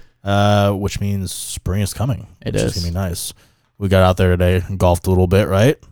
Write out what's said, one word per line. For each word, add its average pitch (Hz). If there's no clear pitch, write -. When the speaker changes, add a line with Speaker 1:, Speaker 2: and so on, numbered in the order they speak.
Speaker 1:
uh, 101
which 98
means 98
spring -
is -
coming, 120
Speaker 2:
It 117
Speaker 1:
which 104
Speaker 2:
is. -
Speaker 1:
is 87
gonna 85
be 92
nice. 87
We 101
got 95
out 92
there 92
today 90
and 95
golfed 87
a -
little 92
bit, 92
right? 107